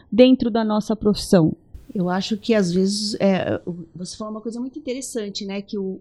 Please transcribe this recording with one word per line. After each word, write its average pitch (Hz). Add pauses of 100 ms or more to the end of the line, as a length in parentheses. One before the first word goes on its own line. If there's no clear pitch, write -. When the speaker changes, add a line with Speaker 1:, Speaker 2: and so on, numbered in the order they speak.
(120)
Speaker 1:
dentro 254
da 220
nossa 214
profissão? 196 (380)
Speaker 2:
Eu 180
acho 196
que 226
às 196
vezes, 202
é, 185
o, 175
você 180
falou 214
uma 220
coisa 233
muito 262
interessante, 247
né? 196
Que 202
o, 190